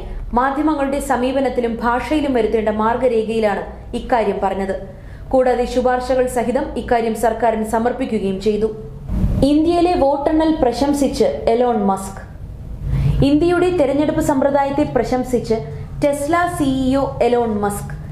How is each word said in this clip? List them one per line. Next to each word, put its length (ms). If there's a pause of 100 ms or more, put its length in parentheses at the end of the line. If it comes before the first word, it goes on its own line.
(340)
മാധ്യമങ്ങളുടെ 680
സമീപനത്തിലും 840
ഭാഷയിലും 520
വരുത്തേണ്ട 340
മാർഗരേഖയിലാണ് 920 (340)
ഇക്കാര്യം 460
പറഞ്ഞത്. 320 (540)
കൂടാതെ 360
ശുപാർശകൾ 600
സഹിതം 560
ഇക്കാര്യം 320
സർക്കാരിന് 500
സമർപ്പിക്കുകയും 760
ചെയ്തു. 300 (840)
ഇന്ത്യയിലെ 420 (100)
വോട്ടെണ്ണൽ 580
പ്രശംസിച്ച് 640
എലോൺ 520 (140)
മസ്ക്. 300 (1040)
ഇന്ത്യയുടെ 520
തെരഞ്ഞെടുപ്പ് 440
സമ്പ്രദായത്തെ 760
പ്രശംസിച്ച് 580 (500)
ടെസ്ല 540
സി 100 (220)
ഇ 60
ഒ 260
എലോൺ 300 (120)
മസ്ക്. 300 (180)